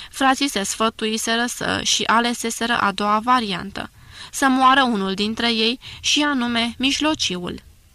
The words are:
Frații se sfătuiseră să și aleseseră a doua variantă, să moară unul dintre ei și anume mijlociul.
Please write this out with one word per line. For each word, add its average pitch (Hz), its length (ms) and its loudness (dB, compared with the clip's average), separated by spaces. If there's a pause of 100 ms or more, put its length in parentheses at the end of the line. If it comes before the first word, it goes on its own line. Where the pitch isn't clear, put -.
Frații 269 400 2
se 196 140 -4
sfătuiseră 220 840 -2
să - 380 -4
și - 200 0
aleseseră 233 760 -2
a 196 120 2
doua 208 280 0
variantă, 214 720 -2 (420)
să - 160 2
moară 262 360 6
unul 196 300 0
dintre 220 400 -2
ei 226 260 0 (200)
și - 220 0
anume 240 560 0
mijlociul. 269 840 -2 (340)